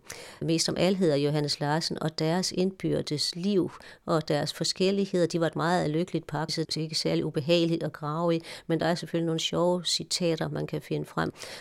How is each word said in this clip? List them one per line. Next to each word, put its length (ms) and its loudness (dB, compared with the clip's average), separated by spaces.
mest 280 2
om 100 -2
Alhed 340 4
og 60 4
Johannes 420 0
Larsen 420 0
og 160 -4
deres 340 0
indbyrdes 840 0
liv 360 2
og 220 0
deres 240 0
forskelligheder. 760 0
De 140 0
var 60 2
et 100 -2
meget 340 2
lykkeligt 360 -2
par, 220 -4
så 160 -2
det 120 -6
er 40 -4
ikke 140 -6
særlig 300 0
ubehageligt 580 2
at 100 -4
grave 440 0
i, 60 -4
men 140 2
der 60 2
er 80 4
selvfølgelig 320 -2
nogle 140 0
sjove 440 2
citater, 640 2
man 180 -4
kan 160 -6
finde 240 -2
frem. 260 -2